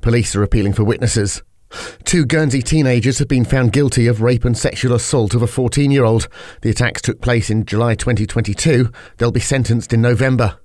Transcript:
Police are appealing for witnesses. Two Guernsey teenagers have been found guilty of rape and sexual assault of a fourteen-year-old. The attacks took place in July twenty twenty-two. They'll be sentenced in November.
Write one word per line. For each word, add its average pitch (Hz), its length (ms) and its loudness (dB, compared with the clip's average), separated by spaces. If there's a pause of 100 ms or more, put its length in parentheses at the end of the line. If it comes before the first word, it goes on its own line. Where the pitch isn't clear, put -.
Police 117 340 0
are 104 80 2
appealing 101 300 2
for 107 100 0
witnesses. 107 580 -2 (600)
Two 170 240 2
Guernsey 139 340 0
teenagers 127 560 2
have 139 100 -2
been 123 180 0
found 127 260 2
guilty 131 340 2
of 113 160 0
rape 123 240 2
and 120 100 2
sexual - 380 -2
assault 113 400 0
of 117 80 2
a 120 60 0
fourteen-year-old. 127 800 2 (340)
The 113 80 -2
attacks - 320 -2
took - 180 -4
place 120 300 0
in 110 160 0
July 113 300 0
twenty 107 320 -2
twenty-two. 120 640 0 (260)
They'll 117 140 0
be - 80 -2
sentenced 120 520 -2
in 117 80 2
November. 120 640 2